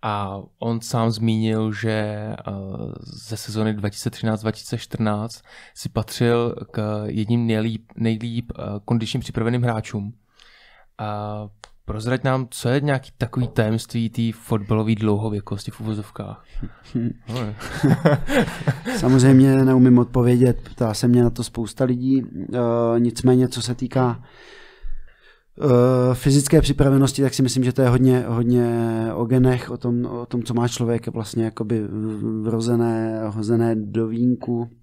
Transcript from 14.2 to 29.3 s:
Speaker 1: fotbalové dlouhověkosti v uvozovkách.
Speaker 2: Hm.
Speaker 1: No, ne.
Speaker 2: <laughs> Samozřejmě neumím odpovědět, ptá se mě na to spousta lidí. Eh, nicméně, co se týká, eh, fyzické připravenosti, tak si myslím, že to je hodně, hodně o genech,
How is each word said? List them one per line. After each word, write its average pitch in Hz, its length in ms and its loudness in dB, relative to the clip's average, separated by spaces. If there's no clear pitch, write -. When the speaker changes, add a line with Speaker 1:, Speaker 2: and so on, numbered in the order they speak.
Speaker 1:
fotbalové 110 560 0
dlouhověkosti 104 760 -2
v - 100 -18
uvozovkách. 104 640 -10
Speaker 2:
Hm. 117 160 -2
Speaker 1:
No, 110 120 -10
ne. 107 140 -6
Speaker 2:
<laughs> - 800 -2
Samozřejmě 135 680 6
neumím 127 340 8
odpovědět, 123 580 4
ptá 110 240 -2
se 123 140 0
mě 120 140 6
na 120 80 4
to 113 140 -8
spousta 117 400 -4
lidí. 127 380 0
Eh, 117 460 2
nicméně, 123 480 4
co 123 140 -6
se 117 120 -4
týká, 123 480 -2
eh, 127 540 4
fyzické 143 460 4
připravenosti, 135 640 4
tak 131 120 0
si 135 80 2
myslím, 127 220 2
že 123 80 2
to 135 100 2
je 127 60 4
hodně, 127 400 4
hodně 120 380 2
o 113 100 -2
genech, 127 460 2